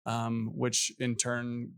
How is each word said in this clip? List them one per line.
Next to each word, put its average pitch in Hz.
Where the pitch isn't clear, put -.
um, 117
which 123
in 123
turn 120